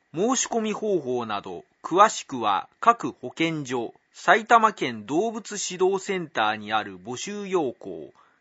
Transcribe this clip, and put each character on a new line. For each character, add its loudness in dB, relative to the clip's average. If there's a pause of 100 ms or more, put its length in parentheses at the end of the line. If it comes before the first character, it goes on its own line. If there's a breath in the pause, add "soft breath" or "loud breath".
(120)
申 0
し 0
込 -2
み -2
方 -2
法 -2
な -4
ど、 -12 (160)
詳 4
し -8
く -8
は 0 (120)
各 2
保 -12
健 -2
所、 -4 (180)
埼 4
玉 6
県 -6
動 0
物 -10
指 -4
導 2
セ -2
ン -6
タ 0
ー 2
に -8
あ 2
る -12
募 -10
集 -8
要 0
項、 -12 (280 soft breath)